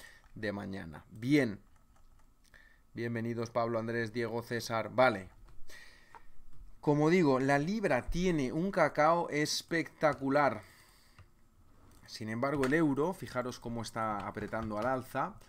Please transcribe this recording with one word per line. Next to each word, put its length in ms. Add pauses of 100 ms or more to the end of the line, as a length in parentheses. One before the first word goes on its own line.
(340)
de 180
mañana". 580
Bien. 480 (1300)
Bienvenidos, 580
Pablo, 280
Andrés, 340
Diego, 300
César. 520
Vale. 360 (1500)
Como 280
digo, 320
la 180
libra 440
tiene 500
un 180
cacao 600
espectacular. 1300 (1500)
Sin 220
embargo, 380
el 80
euro, 400
fijaros 440
cómo 220
está 460
apretando 500
al 80
alza. 500 (140)